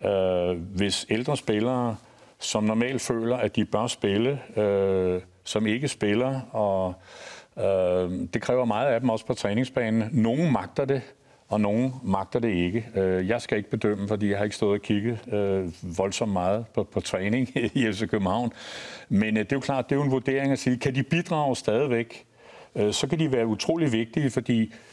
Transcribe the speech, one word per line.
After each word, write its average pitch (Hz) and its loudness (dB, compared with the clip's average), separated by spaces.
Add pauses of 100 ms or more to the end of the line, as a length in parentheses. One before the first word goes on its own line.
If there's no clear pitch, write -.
øh, 92 2
hvis 95 -2
ældre 127 0
spillere, 117 0 (440)
som - -2
normalt 113 0
føler, 117 0
at 113 0
de 104 2
bør 107 0
spille, 117 0 (180)
øh, 98 2 (220)
som 110 -2
ikke 123 0
spiller, 120 0 (100)
og, 95 0 (640)
øh, 92 2 (220)
det 113 -2
kræver 127 2
meget 113 0
af 117 2
dem 123 0
også 113 -2
på - 0
træningsbanen. 113 0
Nogen 135 2
magter 110 -2
det, 135 0 (480)
og 107 2
nogen 117 2 (100)
magter 95 0
det 117 2
ikke. 92 0 (100)
Øh, 92 2
jeg 117 0
skal - -2
ikke 104 -4
bedømme, 104 0
fordi 104 0
jeg 101 0
har 101 0
ikke 104 -2
stået 104 2
og - -12
kigget, 110 -2
øh, 95 0 (260)
voldsomt 98 0
meget 95 0
på, 107 0
på - -6
træning 104 -2 (120)
<laughs> 120 0
i 113 2
F 95 -4
C 104 -4
København. 110 0 (560)
Men, 107 2
øh, 107 2
det 104 -6
er 139 2
jo 139 0
klart, 131 -2
det 143 2
er 139 2
jo 143 2
en 135 2
vurdering 135 0
at 131 0
sige, 127 0
kan 131 0
de 139 2
bidrage 156 0
stadigvæk? 117 0 (500)
Øh, 104 2
så - -2
kan 160 0
de 160 0
være 117 2
utrolig 151 0
vigtige, 117 0
fordi, 113 0 (180)